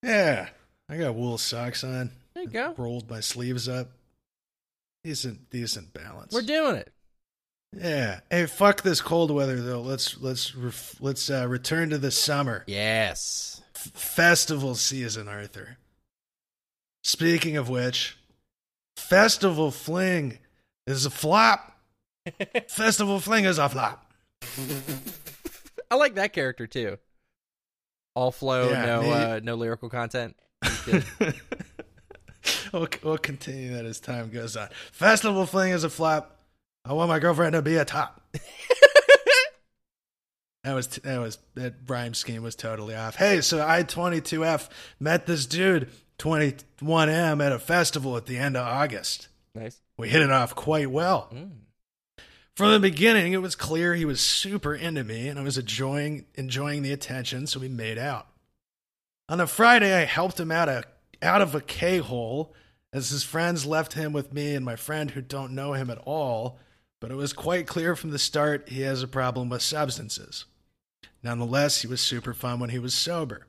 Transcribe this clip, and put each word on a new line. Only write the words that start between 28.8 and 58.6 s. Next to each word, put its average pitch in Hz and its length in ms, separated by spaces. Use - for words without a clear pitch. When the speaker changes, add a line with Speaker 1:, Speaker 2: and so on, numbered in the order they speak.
Speaker 2:
no, 117 160
Speaker 1:
me 120 100
Speaker 2:
uh, 113 300
no 117 120
lyrical 117 340
content. 120 480
He's - 180
good. - 580
Speaker 1:
<laughs> - 40
We'll, 165 140
we'll 156 160
continue 135 560
that 117 100
as 113 140
time 120 320
goes 113 260
on. 104 120
Festival 202 520
Fling 185 280
is 170 100
a 165 80
flop. 156 480
I 127 80
want 165 160
my 160 100
girlfriend 165 360
to 165 80
be 156 140
a 151 80
top. - 360
<laughs> - 80
That 135 100
was 127 140
t-, - 160
that 131 160
was, 113 180
that 123 200
rhyme 120 260
scheme 113 280
was 117 120
totally 110 400
off. 113 220
Hey, 196 240
so 151 260
I 170 160
twenty-two 165 640
F 160 240
met 160 260
this 156 200
dude, 165 420
twenty-one 151 920
M, 156 320
at 143 120
a 120 60
festival 151 580
at 113 100
the 127 100
end 135 200
of 123 100
August. 123 600
Speaker 2:
Nice. 113 260
Speaker 1:
We 113 140
hit 156 100
it 139 100
off 131 240
quite 151 360
well. 160 420
Speaker 2:
Mm. 160 180
Speaker 1:
From 208 160
the 214 80
beginning, 190 520
it 190 100
was 185 140
clear 170 380
he 165 100
was 139 160
super 196 540
into 156 300
me, 113 240
and 143 100
I 139 40
was 135 140
enjoying, 135 800
enjoying 139 480
the 139 100
attention, 131 540
so 135 140
we 131 80
made 113 280
out. 123 300